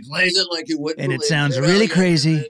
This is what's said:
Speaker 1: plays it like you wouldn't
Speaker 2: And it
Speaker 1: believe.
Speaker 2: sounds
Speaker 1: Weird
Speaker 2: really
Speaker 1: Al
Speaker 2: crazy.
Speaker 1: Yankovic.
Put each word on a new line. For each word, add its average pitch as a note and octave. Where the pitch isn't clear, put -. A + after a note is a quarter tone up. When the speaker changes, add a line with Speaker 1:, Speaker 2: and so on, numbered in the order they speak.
Speaker 1:
plays F3+
it F3+
like E3
you D#3+
wouldn't D3+
Speaker 2:
And C#3
it C3
Speaker 1:
believe. -
Speaker 2:
sounds D3
Speaker 1:
Weird C#3+
Speaker 2:
really G3+
Speaker 1:
Al -
Speaker 2:
crazy. E3
Speaker 1:
Yankovic. -